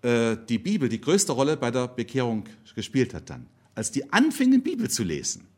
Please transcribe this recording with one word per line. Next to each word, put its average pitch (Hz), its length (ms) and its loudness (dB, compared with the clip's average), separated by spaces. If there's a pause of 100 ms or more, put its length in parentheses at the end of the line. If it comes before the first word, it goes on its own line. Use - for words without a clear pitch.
äh, 117 360 2 (120)
die 117 80 2
Bibel 147 320 0
die 113 120 -4
größte 170 320 2
Rolle 139 240 2
bei 123 120 -2
der 123 180 -2
Bekehrung 117 580 -4 (300)
gespielt 117 380 0
hat - 160 -12
dann. 62 160 -12 (300)
Als 110 160 -6
die - 200 -6
anfingen, 262 520 4
Bibel 254 260 -4
zu - 140 -2
lesen 78 420 -6 (120)